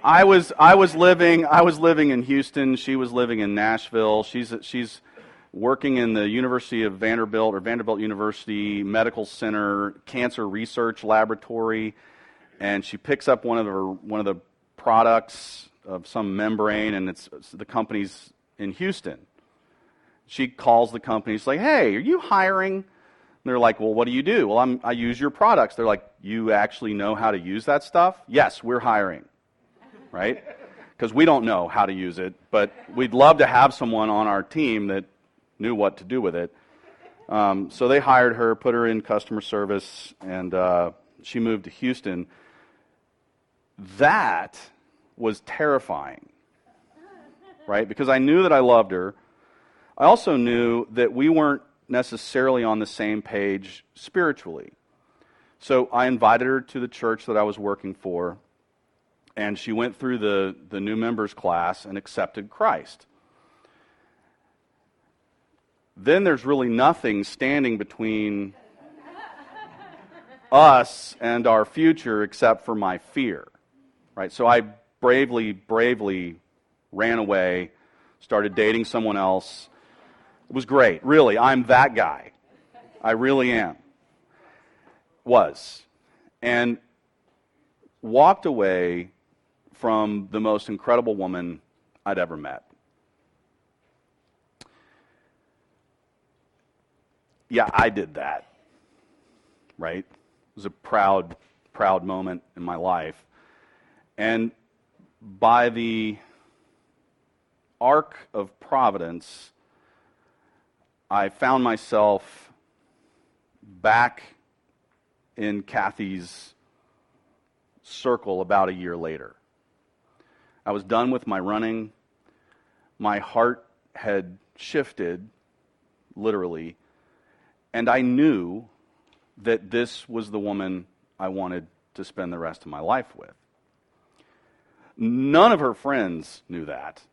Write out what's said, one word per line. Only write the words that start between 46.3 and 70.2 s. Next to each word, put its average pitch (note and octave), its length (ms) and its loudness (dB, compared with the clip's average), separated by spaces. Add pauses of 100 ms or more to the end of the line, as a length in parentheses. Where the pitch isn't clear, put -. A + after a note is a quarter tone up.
right? G#2 180 -2
Because G#2+ 220 -6
I C3 120 4
knew D#3 240 4
that E3 100 4
I C#3 60 6
loved A#2 320 6
her. F#2 240 -6 (800)
I C3+ 80 2
also F#3+ 320 4
knew A#2+ 540 0
that A#2 200 0
we C3 160 0
weren't D3+ 340 2 (280)
necessarily B2+ 760 -2
on A2 160 -2
the G#2+ 60 -4
same G#2+ 360 -6
page G2 640 -8 (120)
spiritually. C#3 760 -6 (880)
So B2+ 320 0
I B2+ 160 2
invited A#2 400 4
her C3 140 -2
to C3 180 -14
the B2 80 -8
church A2+ 380 -6
that A2+ 100 -4
I G#2 80 2
was G#2 160 -4
working G2+ 360 -8
for, F2 420 -8 (960)
and G#2 240 -6
she A2+ 140 -8
went A#2 240 -4
through B2+ 220 -6
the, G2 360 -2 (140)
the G2+ 100 -10
new G#2 160 -6
members A2 380 -4
class F2 500 -4
and G2 140 -14
accepted G2+ 520 -8
Christ. - 560 -6 (3000)
Then D#3+ 220 4
there's C#3 220 0
really C3 240 0
nothing A#2 560 0
standing C3 520 -2
between G#2 760 -6 (2000)